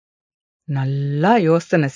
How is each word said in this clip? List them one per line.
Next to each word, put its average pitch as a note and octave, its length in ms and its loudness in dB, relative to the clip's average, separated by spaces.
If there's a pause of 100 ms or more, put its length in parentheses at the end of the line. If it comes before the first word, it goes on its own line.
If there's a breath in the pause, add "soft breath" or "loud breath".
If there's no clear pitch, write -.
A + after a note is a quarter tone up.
(640)
நல்லா C#3+ 720 -2
யோசனை E3 600 0